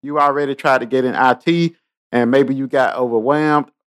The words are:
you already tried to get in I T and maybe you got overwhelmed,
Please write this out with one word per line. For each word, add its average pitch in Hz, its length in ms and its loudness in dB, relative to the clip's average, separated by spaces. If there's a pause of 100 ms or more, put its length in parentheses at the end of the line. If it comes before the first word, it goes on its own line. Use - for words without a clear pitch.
you 147 160 -4
already 143 360 0
tried 139 240 0
to 127 80 -4
get 127 180 0
in 127 100 -2
I 127 200 2
T 170 420 -2 (340)
and 120 200 0
maybe 135 240 2
you 135 140 -6
got 127 280 0
overwhelmed, 139 720 0 (160)